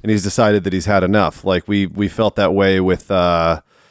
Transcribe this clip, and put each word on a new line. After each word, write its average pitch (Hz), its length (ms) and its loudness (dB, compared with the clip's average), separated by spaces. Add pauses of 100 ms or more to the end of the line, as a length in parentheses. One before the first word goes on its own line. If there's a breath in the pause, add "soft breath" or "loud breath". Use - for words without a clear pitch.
and 107 80 -2
he's 104 120 0
decided 104 420 2
that 92 80 -2
he's 90 120 -2
had 101 180 2
enough. 95 420 0
Like, 92 220 -2
we, 101 200 0
we 101 220 -4
felt 110 260 -2
that 95 180 0
way 98 280 2
with, 92 280 -2
uh, 85 520 0 (300 soft breath)